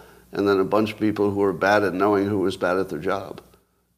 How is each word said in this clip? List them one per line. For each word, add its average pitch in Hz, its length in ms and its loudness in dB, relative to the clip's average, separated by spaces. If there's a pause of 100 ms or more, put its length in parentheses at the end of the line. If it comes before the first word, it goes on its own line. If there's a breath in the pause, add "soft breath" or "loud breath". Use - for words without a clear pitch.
(320 loud breath)
and 98 160 0
then 98 120 4
a 95 40 2
bunch 107 280 0
of - 80 -16
people 104 300 0
who 98 100 -2
were 98 140 2
bad 98 300 2
at 90 100 0
knowing 101 340 2
who 101 120 -2
was 95 180 -2
bad 90 200 0
at 95 120 -4
their 76 100 -8
job. 95 420 -6 (560)